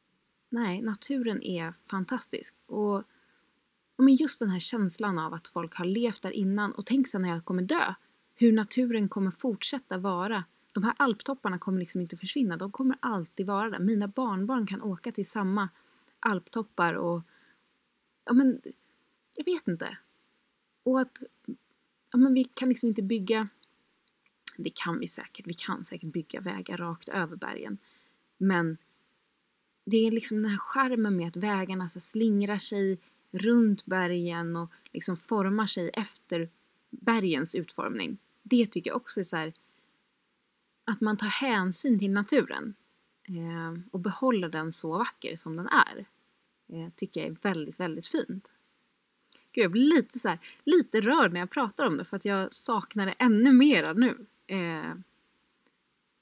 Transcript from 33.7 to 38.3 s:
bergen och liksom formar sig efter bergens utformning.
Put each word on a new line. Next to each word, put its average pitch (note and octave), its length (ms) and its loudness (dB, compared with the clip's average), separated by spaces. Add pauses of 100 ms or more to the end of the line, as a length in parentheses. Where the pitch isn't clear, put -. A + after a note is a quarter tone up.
bergen F3 720 -2
och E3+ 160 -6 (200)
liksom F3 240 -4
formar G3+ 500 0
sig F3+ 280 -2
efter E3+ 560 -6 (400)
bergens F#3 640 0
utformning. C3+ 640 -6 (240)